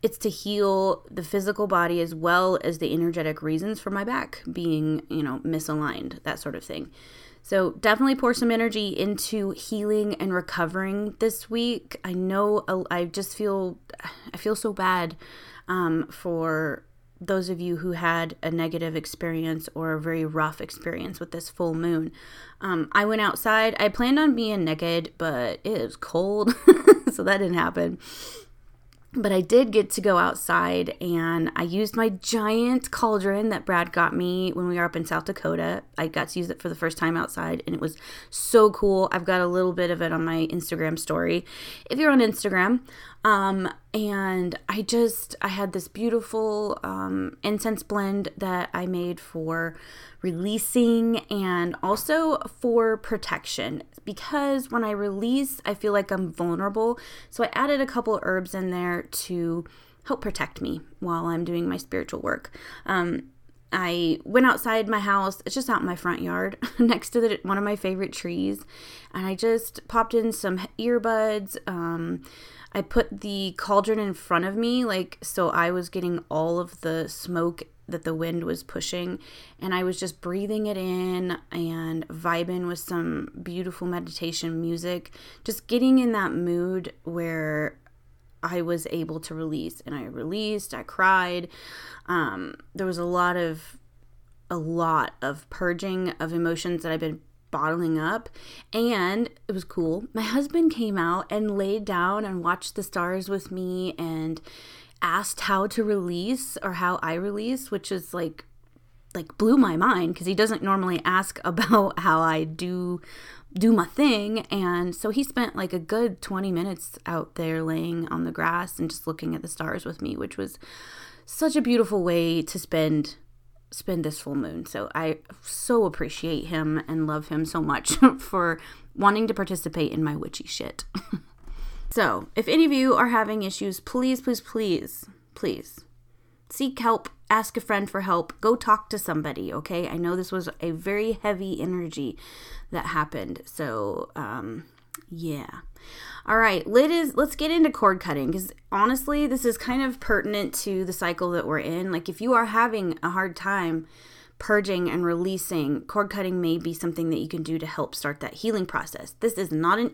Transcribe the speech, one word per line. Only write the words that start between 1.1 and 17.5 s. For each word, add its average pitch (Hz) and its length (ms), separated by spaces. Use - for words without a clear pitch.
physical 202 420
body 175 360
as 165 120
well 175 480
as 165 180
the 156 140
energetic 165 480
reasons 165 380
for - 100
my 196 140
back - 480
being, 156 580
you 156 140
know, 135 220
misaligned, 151 800
that - 160
sort - 160
of - 80
thing. - 280
So 190 300
definitely 254 440
pour 254 180
some 240 180
energy 220 380
into 202 600
healing 208 640
and 190 180
recovering 190 840
this 220 300
week. 233 540
I 180 100
know, 196 540
uh, 190 240
I 175 140
just 190 300
feel, 196 440
I 175 40
feel 214 180
so 214 160
bad, 185 460
um, 170 440
for 160 720
those 185 280
of 180 100